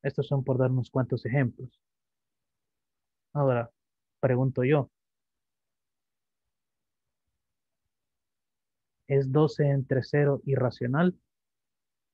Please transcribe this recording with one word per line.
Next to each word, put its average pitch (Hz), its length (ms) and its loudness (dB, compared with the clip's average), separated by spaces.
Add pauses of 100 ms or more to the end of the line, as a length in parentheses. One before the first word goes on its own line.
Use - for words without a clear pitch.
Estos 143 240 -4
son 135 180 -2
por 127 140 -2
dar 131 140 0
unos 127 180 -2
cuantos 123 360 -4
ejemplos. 123 540 -4 (1500)
Ahora, 127 360 0 (500)
pregunto 127 440 0
yo, 135 260 2 (4000)
¿es 139 240 2
doce 151 360 2
entre 135 340 0
cero 147 440 0
irracional? 135 680 0 (1000)